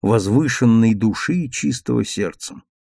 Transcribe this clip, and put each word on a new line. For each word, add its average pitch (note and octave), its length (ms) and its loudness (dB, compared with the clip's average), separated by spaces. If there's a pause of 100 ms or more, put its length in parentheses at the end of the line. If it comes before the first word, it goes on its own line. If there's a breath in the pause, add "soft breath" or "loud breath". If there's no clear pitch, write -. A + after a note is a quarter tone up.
возвышенной A2+ 920 2
души A2+ 500 -2
и B2 60 -10
чистого B2+ 540 -4
сердцем, - 600 -10 (260)